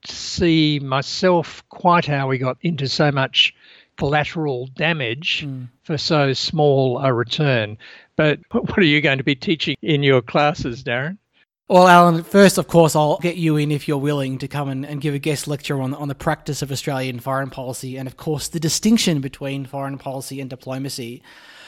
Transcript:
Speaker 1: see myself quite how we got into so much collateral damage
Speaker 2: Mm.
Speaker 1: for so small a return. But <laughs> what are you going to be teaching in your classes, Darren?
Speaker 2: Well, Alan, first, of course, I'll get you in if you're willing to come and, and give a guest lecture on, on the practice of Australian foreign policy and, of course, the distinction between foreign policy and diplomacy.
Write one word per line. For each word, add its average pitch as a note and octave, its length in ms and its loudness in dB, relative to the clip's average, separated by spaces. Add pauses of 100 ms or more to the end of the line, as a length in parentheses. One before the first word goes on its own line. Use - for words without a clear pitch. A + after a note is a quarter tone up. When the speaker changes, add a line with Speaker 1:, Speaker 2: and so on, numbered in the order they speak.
Speaker 1:
see D#3 720 0
myself C#3+ 880 -2
quite F3 380 2
how C#3 200 -2
we C3 120 -2
got B2+ 240 -2
into C#3+ 260 -2
so D3 240 2
much - 420 0 (420)
collateral D3 800 -2
damage D3+ 720 -4
Speaker 2:
Mm. C3 220 -10 (140)
Speaker 1:
for D#3 160 -6
so C#3+ 340 2
small C3+ 640 2
a C3+ 140 2
return. A#2 640 -2 (400)
But D3+ 280 2
<laughs> - 80 -20
what A#3 260 -2
are G3+ 60 6
you D3 160 4
going C3+ 180 2
to B2+ 60 -4
be C#3+ 100 2
teaching F3+ 480 -4
in D3+ 200 0
your C3+ 200 4
classes, D3 600 -2
Darren? C3 360 -4 (500)
Speaker 2:
Well, F#3 180 8
Alan, F3 380 8
first, G3 340 6
of D#3+ 80 -2
course, E3 300 4
I'll D3+ 220 2
get F3 180 -4
you D#3 200 2
in D3 140 0
if D3 160 -4
you're D3 120 -2
willing C3+ 400 -2
to C#3 100 -8
come C#3+ 220 -6
and, C3+ 160 -8
and D3 160 -8
give D3 120 -2
a C#3+ 40 -4
guest D3 280 -4
lecture C#3+ 360 -4
on, C3 120 -4
on D3 140 -8
the C#3 60 -6
practice - 480 -4
of C3+ 100 -8
Australian C3 480 -6
foreign C3+ 300 -4
policy C3 480 -10
and, C3 100 -10
of - 80 -18
course, D3+ 320 -6
the E3+ 120 -8
distinction E3 600 2
between C#3 460 -8
foreign C#3 320 -8
policy C3+ 420 -10
and C3 80 -10
diplomacy. C3 720 -10 (460)